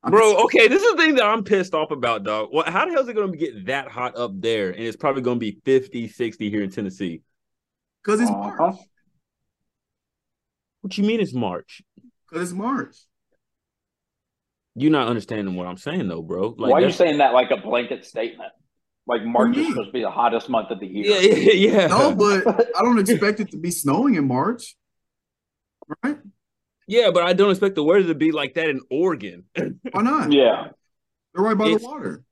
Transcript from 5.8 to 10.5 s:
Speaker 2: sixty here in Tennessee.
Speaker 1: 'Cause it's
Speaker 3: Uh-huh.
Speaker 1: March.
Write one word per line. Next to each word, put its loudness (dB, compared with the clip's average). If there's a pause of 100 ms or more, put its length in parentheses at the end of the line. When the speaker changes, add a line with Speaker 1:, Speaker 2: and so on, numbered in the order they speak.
Speaker 2:
sixty -8
here -2
in -6
Tennessee. -10 (840)
Speaker 1:
'Cause 0
it's 0
Speaker 3:
Uh-huh. -8 (120)
Speaker 1:
March. -6 (2000)